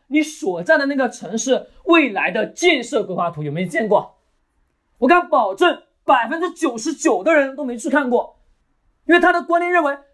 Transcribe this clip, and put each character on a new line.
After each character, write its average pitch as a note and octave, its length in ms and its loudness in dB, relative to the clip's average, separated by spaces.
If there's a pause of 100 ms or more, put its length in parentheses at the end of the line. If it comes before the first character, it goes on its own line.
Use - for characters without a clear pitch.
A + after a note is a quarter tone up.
你 D4+ 140 0
所 F3+ 420 -6
在 D#4 140 4
的 C#4 80 -2
那 C#4 100 -2
个 B3+ 140 0
城 G3 280 -10
市 A#3+ 320 -2 (160)
未 D4+ 260 4
来 F3 200 -2
的 G#3+ 160 -2
建 D#4+ 360 0
设 A#3+ 200 -2
规 F#3 120 -10
划 F3 140 -2
图， D3+ 140 -10
有 D3 80 -6
没 E3 100 -4
有 F3+ 60 -4
见 D4+ 200 -2
过？ - 300 0 (840)
我 B3+ 80 2
敢 E4+ 200 4
保 A#3 260 0
证 D#4 300 0 (220)
百 B3 240 2
分 E4 100 -6
之 E4+ 120 -4
九 C4 260 -4
十 C4 160 -6
九 G#3+ 300 0
的 E4 100 2
人 C4+ 220 0
都 C#4+ 100 -8
没 B3 120 -8
去 C4 120 -8
看 C4+ 200 0
过， A3+ 300 -2 (640)
因 D#4+ 80 4
为 F4 60 6
他 F4 140 4
的 F4 100 -4
观 E4+ 180 0
念 F4 80 -2
认 F4 140 2
为， C#4 140 -2 (160)